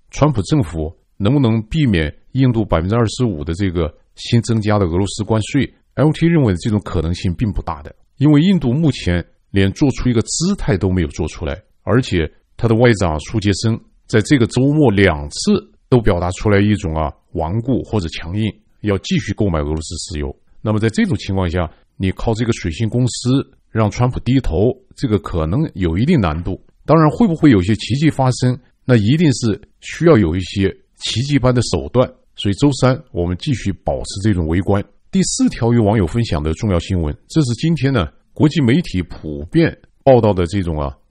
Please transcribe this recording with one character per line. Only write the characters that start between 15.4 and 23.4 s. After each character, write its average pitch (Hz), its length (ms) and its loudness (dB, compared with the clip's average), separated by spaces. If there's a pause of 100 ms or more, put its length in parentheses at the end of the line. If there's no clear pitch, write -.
都 123 100 4
表 104 200 2
达 87 140 -2
出 - 180 -2
来 98 80 4
一 104 160 2
种 82 180 -4
啊 78 180 -4 (200)
顽 87 300 -4
固 113 200 -2
或 110 180 -4
者 82 100 -2
强 85 280 -10
硬， 107 160 -2 (280)
要 101 180 -2
继 - 180 -4
续 170 160 -4
购 - 140 0
买 80 120 0
俄 73 40 -2
罗 76 140 -4
斯 78 200 -10
石 78 220 -10
油。 69 160 -8 (260)
那 107 100 -2
么 107 80 0
在 110 100 2
这 220 140 0
种 165 140 -2
情 - 160 -6
况 92 160 -2
下， 85 180 -2 (300)
你 95 140 -2
靠 - 240 -4
这 113 100 -2
个 117 80 0
水 - 160 -8
星 110 180 -4
公 120 200 0
司 123 420 -2 (220)